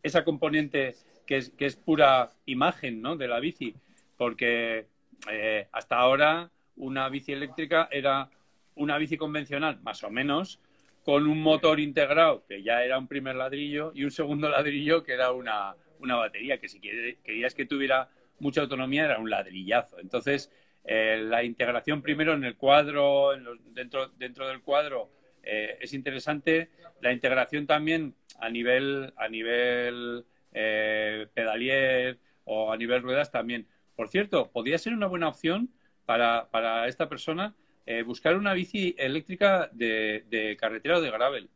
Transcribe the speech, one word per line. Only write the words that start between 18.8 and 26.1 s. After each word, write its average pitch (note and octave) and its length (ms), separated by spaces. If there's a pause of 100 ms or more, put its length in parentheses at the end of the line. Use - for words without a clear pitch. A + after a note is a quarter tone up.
era B2+ 120
un A2 120
ladrillazo. G2 680
Entonces, B2 520 (340)
eh, A2 440
la A#2 140
integración A#2+ 600
primero D3+ 320
en C#3+ 100
el A#2+ 120
cuadro, C#3+ 800
en C3 100
los, A#2+ 140 (160)
dentro, B2+ 360
dentro B2+ 360
del C3 140
cuadro, C#3 500 (320)
eh, G#2+ 380
es B2 120
interesante. D3 760 (300)